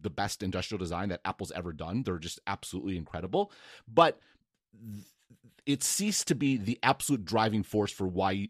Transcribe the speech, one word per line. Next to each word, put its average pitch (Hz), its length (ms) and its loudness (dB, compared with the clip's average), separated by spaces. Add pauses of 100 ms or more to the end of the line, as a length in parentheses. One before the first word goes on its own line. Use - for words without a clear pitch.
the 76 100 -2
best - 320 -2
industrial 92 360 -2
design 90 300 -2
that 87 160 -4
Apple's 95 280 -6
ever 87 200 -6
done. 82 300 -4
They're 92 160 -2
just 82 280 -10
absolutely 95 500 -4
incredible. 92 540 -2 (380)
But 147 320 4 (520)
th-, 104 320 -12 (600)
it 139 180 0
ceased - 460 0
to 151 80 2
be 139 200 2
the 110 280 -2
absolute 131 400 2
driving 110 400 2
force 104 260 2
for 98 160 -4
why 95 440 0